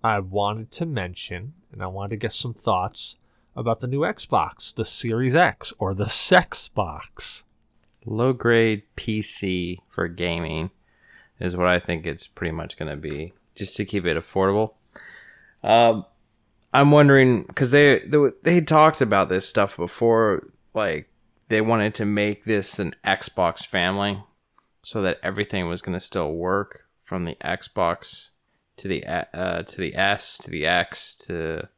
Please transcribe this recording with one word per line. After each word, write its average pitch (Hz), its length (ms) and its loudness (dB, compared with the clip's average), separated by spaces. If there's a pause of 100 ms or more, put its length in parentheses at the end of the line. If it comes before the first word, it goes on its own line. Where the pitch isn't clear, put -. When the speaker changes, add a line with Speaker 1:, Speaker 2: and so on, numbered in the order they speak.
Speaker 1:
I 107 160 2
wanted 101 540 -4
to 170 120 -6
mention, 98 680 -8 (180)
and - 100 -14
I 92 60 -8
wanted 98 240 -8
to 113 60 -6
get 107 140 -6
some 120 220 -8
thoughts - 640 -4 (400)
about 113 260 -4
the 127 60 -6
new 135 140 -4
Xbox, - 720 -4
the 113 120 -6
Series 123 500 -2
X, - 420 0
or 95 160 -4
the 101 160 -2
Sex - 600 2
Box. - 760 -6 (600)
Speaker 2:
Low 113 280 0
grade 113 500 2 (120)
P 107 260 -4
C 90 580 -4 (100)
for 90 180 -4
gaming 85 640 -4 (680)
is 90 160 -4
what 90 120 0
I 90 120 4
think 82 260 -6
it's 76 220 -8
pretty 85 240 -8
much 80 260 -10
gonna 73 200 -8
be, 76 360 -10 (220)
just - 220 -8
to 104 80 -4
keep 92 200 -4
it 80 120 0
affordable. 98 560 0 (920)
Um, 113 420 4 (680)
I'm 143 180 8
wondering, 135 540 8
'cause 123 260 -2
they, 143 280 8
they, 151 180 0 (240)
they 175 200 4
talked 156 400 6
about 101 280 2
this 92 180 -2
stuff - 300 0
before, 110 680 0 (260)
like, 92 360 -4 (400)
they 110 120 2
wanted 110 340 2
to 107 100 -4
make 104 400 -2
this 104 340 -2
an 92 160 -4 (100)
Xbox 95 600 -2
family, 98 560 -2 (600)
so - 220 -6
that 92 200 -2
everything 95 460 -4
was 87 120 -6
gonna 90 180 -6
still 80 340 -4
work 92 520 -4 (180)
from 92 220 -6
the 82 100 -8
Xbox - 920 -6 (480)
to - 100 -10
the, 90 180 -4
uh, 87 580 -6
to - 140 -14
the 92 180 -6
S, 98 440 -2
to - 100 -16
the 76 160 -6
X, - 500 -2
to 80 640 -8